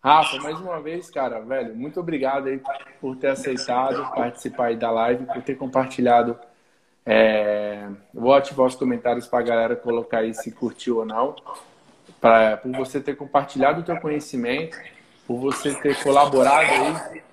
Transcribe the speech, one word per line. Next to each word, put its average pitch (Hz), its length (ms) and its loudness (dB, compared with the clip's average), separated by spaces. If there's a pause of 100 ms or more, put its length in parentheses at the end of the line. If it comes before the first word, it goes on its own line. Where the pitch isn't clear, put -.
Rafa, 147 340 4
mais 151 220 -8
uma 180 200 -8
vez, 165 300 -10
cara, 123 320 -4
velho, 117 340 -6
muito 147 240 -8
obrigado 139 480 -2
aí 135 140 -6 (400)
por 131 160 -8
ter 139 120 0
aceitado 127 840 -2
participar 120 520 -4
aí 117 100 -2
da 117 140 -2
live, 120 340 0
por 120 160 -8
ter 135 140 -8
compartilhado. 123 840 2 (680)
É... 104 840 2 (260)
Vou 120 200 4
ativar 135 340 4
os 127 80 -2
comentários 120 520 -2
pra 120 140 0
galera 117 340 0
colocar 117 440 -4
aí 113 140 -2
se - 180 -12
curtiu 117 460 -4
ou 110 80 -2
não, 117 300 -2 (840)
pra... 110 360 6
Por 127 140 -8
você 135 280 -6
ter 135 160 -6
compartilhado 139 680 0
o - 20 -10
teu 170 160 -6
conhecimento, 147 800 -6 (480)
por 123 140 -6
você 135 340 -4
ter 143 300 0
colaborado 139 680 6
aí - 520 -2 (120)